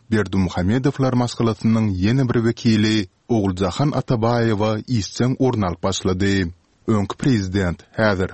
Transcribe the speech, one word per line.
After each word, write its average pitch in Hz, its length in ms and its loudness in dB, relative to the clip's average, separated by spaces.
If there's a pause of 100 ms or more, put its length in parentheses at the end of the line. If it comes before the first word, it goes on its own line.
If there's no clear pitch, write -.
(120)
Berdi 98 240 0
Muhammedowlar 123 840 0
maşgalasynyň 113 640 0 (100)
ýene 117 320 2
bir 117 180 0
wekili 107 640 0 (200)
Oguljahan 98 640 0 (100)
Atabayewa 113 880 0
isçen 123 520 -2
orun 120 240 2
alyp 87 200 -4
başlady. 95 720 0 (360)
Öňkü 104 280 0
prezident, 95 640 0 (140)
häzir 98 420 0